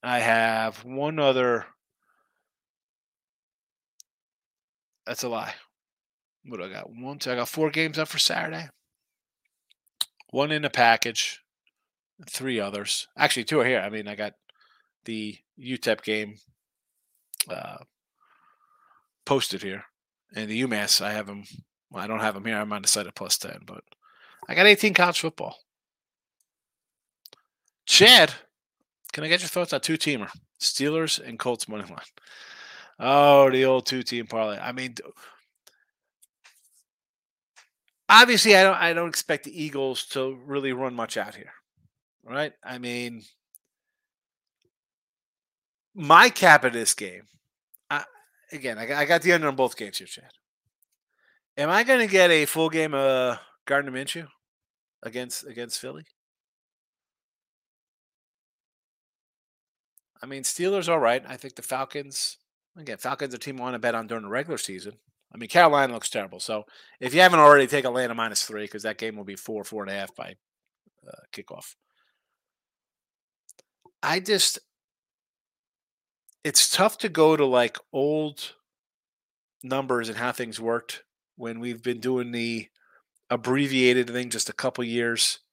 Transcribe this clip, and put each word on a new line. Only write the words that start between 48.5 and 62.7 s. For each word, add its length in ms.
again, 240
I 80
got, 120
I 80
got 180
the 100
under 140
on 80
both 200
games 220
here, 100
Chad. 240
Am 120
I 140
gonna 240
get 240
a 140
full 240
game 240
of 460
Gardner 260
Minshew 360
against, 420
against 360
Philly? 240
I 40
mean, 160
Steelers, 440
all 120
right. 280
I 80
think 200
the 80
Falcons, 720